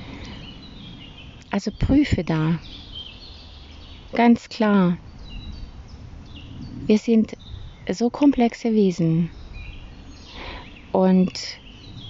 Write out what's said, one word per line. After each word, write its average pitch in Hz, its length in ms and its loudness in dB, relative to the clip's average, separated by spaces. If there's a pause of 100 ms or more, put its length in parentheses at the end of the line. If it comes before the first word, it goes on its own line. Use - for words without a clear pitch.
(1500)
Also 202 220 -2
prüfe 262 520 4
da. 160 360 2 (1500)
Ganz 233 360 6
klar. 196 480 4 (1900)
Wir 214 140 6
sind 226 360 4 (540)
so 226 200 0
komplexe 240 640 4
Wesen. 175 560 4 (1600)
Und 185 400 4 (800)